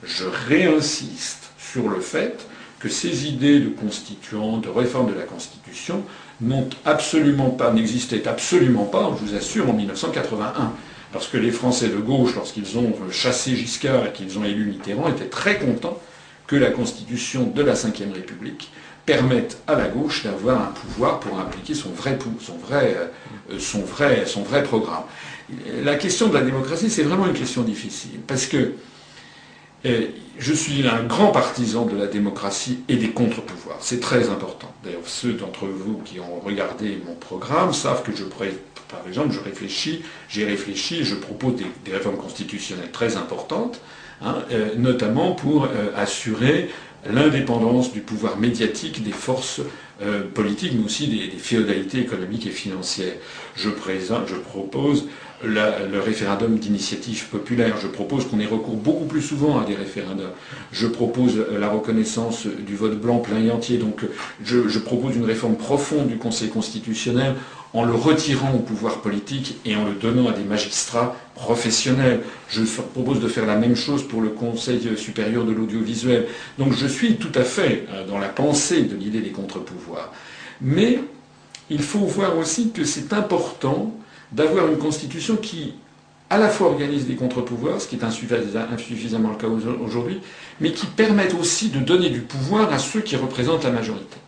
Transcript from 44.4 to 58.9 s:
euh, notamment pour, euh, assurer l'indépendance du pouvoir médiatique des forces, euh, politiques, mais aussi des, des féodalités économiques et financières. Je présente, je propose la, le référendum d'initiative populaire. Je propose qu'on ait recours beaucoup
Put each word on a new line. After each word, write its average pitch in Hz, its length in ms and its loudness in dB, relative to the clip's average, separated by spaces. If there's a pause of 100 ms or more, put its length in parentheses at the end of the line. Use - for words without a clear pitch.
euh, 107 260 0
notamment 127 560 4
pour, 143 320 2
euh, 104 300 -2
assurer 113 720 2 (360)
l'indépendance 123 840 4
du 107 80 -6
pouvoir 104 380 -2
médiatique 117 680 0
des 107 80 -2
forces, - 480 -4 (420)
euh, 101 220 -2 (100)
politiques, 107 420 0
mais 110 100 2
aussi 147 220 -2
des, 107 200 -2
des - 100 -10
féodalités 101 640 0
économiques 104 480 -4
et 90 40 -4
financières. 92 640 -6 (400)
Je 104 140 -2
présente, 95 580 -2
je 92 80 -6
propose 135 680 0 (380)
la, 107 420 2
le 98 140 0
référendum 104 560 2
d'initiative 104 720 -2
populaire. 113 500 0
Je 98 100 -4
propose 104 380 -2
qu'on 107 140 0
ait 104 60 0
recours 110 320 -2
beaucoup 151 260 2